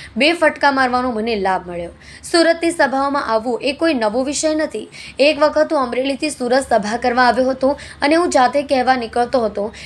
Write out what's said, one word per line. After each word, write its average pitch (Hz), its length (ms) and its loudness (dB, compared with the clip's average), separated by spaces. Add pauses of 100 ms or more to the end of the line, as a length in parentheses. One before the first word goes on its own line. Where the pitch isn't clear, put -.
(180)
બે 294 160 4
ફટકા 302 380 2
મારવાનો 254 400 0
મને 220 240 -2
લાભ 185 340 -2
મળ્યો. 175 220 -10 (400)
સુરતની 330 400 2
સભાઓમાં 277 560 0
આવવું 226 340 -2
એ 277 120 -2
કોઈ 330 200 0
નવો 226 300 0
વિષય 311 320 -2
નથી. 294 340 -4 (300)
એક 285 200 4
વખત 302 320 2
હું 294 100 2
અમરેલીથી 262 480 -4
સુરત 262 400 0
સભા 214 280 0
કરવા 247 260 2
આવ્યો 247 260 2
હતો 269 300 0 (220)
અને 285 140 4
હું 349 140 2
જાતે 285 340 2
કહેવા 262 320 2
નીકળતો 240 500 -2
હતો 208 280 -6 (120)